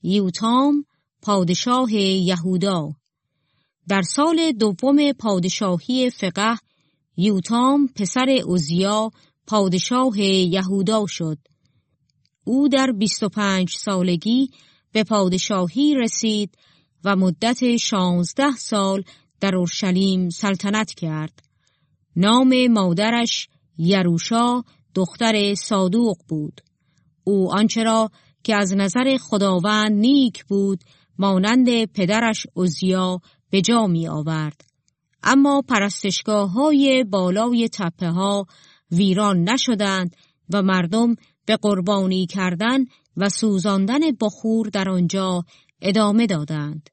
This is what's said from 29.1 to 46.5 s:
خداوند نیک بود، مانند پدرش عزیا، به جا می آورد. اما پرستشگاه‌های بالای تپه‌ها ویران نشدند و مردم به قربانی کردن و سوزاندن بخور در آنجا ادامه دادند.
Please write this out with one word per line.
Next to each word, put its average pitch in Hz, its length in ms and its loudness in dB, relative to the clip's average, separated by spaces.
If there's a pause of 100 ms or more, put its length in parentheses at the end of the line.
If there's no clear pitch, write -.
خداوند 208 760 0
نیک 247 520 2
بود، 196 400 -2 (340)
مانند 220 680 2
پدرش 214 600 -2 (100)
عزیا، 185 640 -2 (300)
به 196 100 2
جا 226 260 2
می 165 220 0
آورد. 156 560 -6 (580)
اما 277 400 4
پرستشگاه‌های 226 1400 0
بالای 208 680 0
تپه‌ها 185 760 -4 (440)
ویران 190 580 2
نشدند 196 680 -2 (360)
و 202 100 0
مردم 190 520 0 (320)
به 214 100 0
قربانی 190 720 0
کردن 196 580 -2 (320)
و 190 120 0
سوزاندن 196 720 0 (200)
بخور 220 480 -2
در 190 220 -2
آنجا 180 540 -2 (380)
ادامه 208 440 2
دادند. 151 640 -6